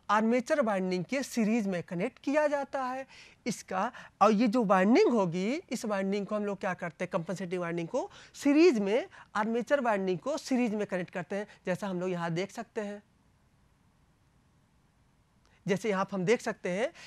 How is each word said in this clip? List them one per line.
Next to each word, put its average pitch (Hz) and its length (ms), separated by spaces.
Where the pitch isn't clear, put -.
आर्मेचर 233 500
वाइंडिंग 185 440
के 262 180
सीरीज 220 440
में 180 160
कनेक्ट - 360
किया 302 280
जाता 277 380
है 262 220
इसका, 202 460
और 220 100
ये 220 160
जो 233 160
वाइंडिंग 214 480
होगी, 202 580
इस 247 140
वाइंडिंग 196 420
को 214 100
हम 208 80
लोग 202 160
क्या 185 140
करते 175 300
हैं? 175 80
कंपनसेटिंग 180 480
वाइंडिंग 170 280
को 311 220
सीरीज 285 440
में, 220 300
आर्मेचर 226 460
वाइंडिंग 196 380
को 285 200
सीरीज 247 360
में 208 120
कनेक्ट 180 240
करते 190 260
हैं, 202 100
जैसा 185 200
हम 185 140
लोग 185 100
यहाँ 170 200
देख 180 200
सकते 226 300
हैं। 208 220
जैसे 190 240
यहाँ 190 220
हम 185 120
देख 226 160
सकते - 280
हैं, 220 240